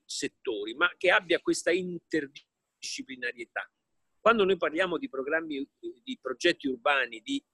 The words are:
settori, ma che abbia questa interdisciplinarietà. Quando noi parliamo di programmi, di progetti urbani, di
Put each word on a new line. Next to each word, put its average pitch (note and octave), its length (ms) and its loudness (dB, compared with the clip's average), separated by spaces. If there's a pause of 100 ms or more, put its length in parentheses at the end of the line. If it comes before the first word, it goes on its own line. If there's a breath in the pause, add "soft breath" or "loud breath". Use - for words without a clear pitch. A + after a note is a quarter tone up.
settori, A2 680 -6
ma F3 240 2
che F3+ 140 4
abbia F3 280 4
questa E3+ 320 0
interdisciplinarietà. C3+ 2000 -6 (500)
Quando A3 240 6
noi F#3 140 4
parliamo E3+ 400 0
di C3+ 120 -6
programmi, C#3+ 580 -4 (120)
di - 400 -8
progetti C#3 480 0
urbani, B2+ 540 0
di C#3 220 -4 (100)